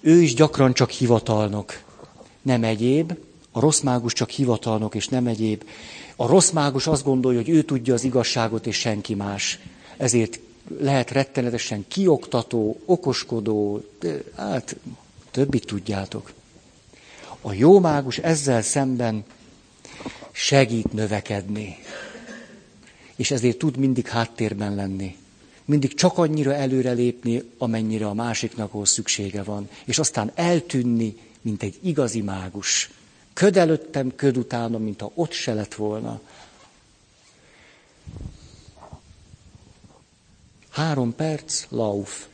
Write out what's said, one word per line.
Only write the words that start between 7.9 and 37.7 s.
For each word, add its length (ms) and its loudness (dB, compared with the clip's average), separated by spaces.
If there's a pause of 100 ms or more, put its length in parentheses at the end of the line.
az 100 0
igazságot, 640 0
és 120 -4
senki 340 -2
más. 460 -4 (380)
Ezért 420 2 (400)
lehet 320 2
rettenetesen 760 -2
kioktató, 1000 0
okoskodó, 1000 -2 (140)
de, 240 -6 (120)
hát, 400 -6 (560)
többit 340 0
tudjátok. 640 -8 (1120)
A 120 -8
jó 260 10
mágus 380 2
ezzel 440 2
szemben 640 0 (1080)
segít 640 2
növekedni. 840 -4 (1400)
És 160 -4
ezért 260 2
tud 200 -2
mindig 300 0
háttérben 680 -4
lenni. 420 -6 (480)
Mindig 280 0
csak 240 2
annyira 360 0
előrelépni, 880 0 (140)
amennyire 500 -2
a 60 -4
másiknak 600 -4
ahhoz 160 -2
szüksége 540 -4
van. 260 -8 (160)
És 140 -2
aztán 360 -2
eltűnni, 800 0 (240)
mint 220 -4
egy 180 -8
igazi 400 0
mágus. 680 -4 (440)
Köd 240 4
előttem, 580 2
köd 220 2
utána, 400 -4
mintha 360 -6
ott 180 -2
se 220 -4
lett 200 -4
volna. 480 -6 (4000)